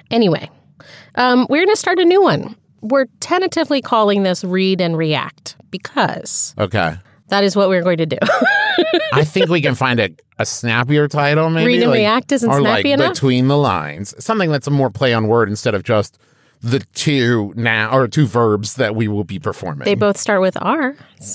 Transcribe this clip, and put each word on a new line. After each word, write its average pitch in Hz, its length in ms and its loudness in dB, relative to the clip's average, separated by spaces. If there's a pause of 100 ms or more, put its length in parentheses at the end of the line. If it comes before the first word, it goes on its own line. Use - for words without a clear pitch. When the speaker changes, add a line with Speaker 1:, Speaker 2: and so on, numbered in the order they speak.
(100)
Speaker 1:
Anyway, 220 400 0 (640)
um, 247 340 2
we're 302 160 2
gonna 415 120 4
start 349 220 0
a 370 60 4
new 370 180 6
one. - 340 0 (260)
We're 254 240 0 (120)
tentatively 330 640 -2
calling 208 400 2
this 185 220 -2
Read 190 360 0
and 170 160 0
React 156 600 -4 (140)
because - 840 -4
Speaker 2:
Okay. 92 380 -2 (340)
Speaker 1:
that 202 140 0
is 202 140 0
what 202 120 4
we're 185 140 2
going 175 160 0
to 165 80 0
do. - 140 -4
<laughs> 719 920 0
Speaker 2:
I 151 120 2
think 160 240 0
we 170 120 0
can 135 140 0
find 123 240 0
a, 101 120 0 (280)
a 110 80 -2
snappier 127 600 0
title, 147 420 0
maybe. 165 160 0
Speaker 1:
Read 240 160 2
and 240 80 2
Speaker 2:
like, - 80 2
Speaker 1:
React 220 340 0
isn't 233 180 0
Speaker 2:
or, - 100 2
Speaker 1:
snappy 226 300 0
Speaker 2:
like, 277 100 2
Speaker 1:
enough? 370 140 0
Speaker 2:
Between 127 340 2
the 143 80 2
Lines. 92 580 -2 (100)
Something 185 280 0
that's 143 160 -4
a - 20 -2
more 135 200 2
play 123 240 0
on 110 120 0
word 110 220 4
instead 104 260 -4
of 95 80 -2
just 107 340 -2 (440)
the 120 180 0 (160)
two 120 640 0
now 113 400 0
or 131 100 2
two 143 200 2
verbs 104 480 0
that 110 200 0
we 110 140 -2
will 104 160 -2
be 95 160 -10
performing. 95 460 -8
Speaker 1:
They 202 100 2
both 202 220 2
start 208 220 0
with 190 200 0
R, 269 340 -2 (400)